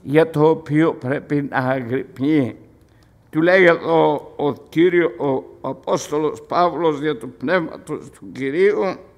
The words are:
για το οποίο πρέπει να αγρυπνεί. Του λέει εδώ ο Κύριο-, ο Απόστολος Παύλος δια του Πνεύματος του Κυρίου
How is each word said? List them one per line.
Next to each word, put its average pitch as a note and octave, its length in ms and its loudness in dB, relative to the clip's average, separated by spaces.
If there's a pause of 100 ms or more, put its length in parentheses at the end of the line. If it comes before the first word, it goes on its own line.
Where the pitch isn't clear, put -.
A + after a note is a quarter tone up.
για D#3 280 2
το D3+ 200 2
οποίο D#3 440 0
πρέπει C#3+ 480 -4
να C3+ 160 -4
αγρυπνεί. C3 960 -2 (760)
Του D#3 120 -2
λέει F3+ 240 6
εδώ D#3+ 720 2
ο C#3+ 180 -2
Κύριο-, E3+ 680 0 (400)
ο C#3 80 -8
Απόστολος D3 720 -4
Παύλος D#3+ 580 0
δια D3+ 180 -4
του C3 120 -12
Πνεύματος D3+ 800 -6
του - 220 -20
Κυρίου F3+ 640 0 (220)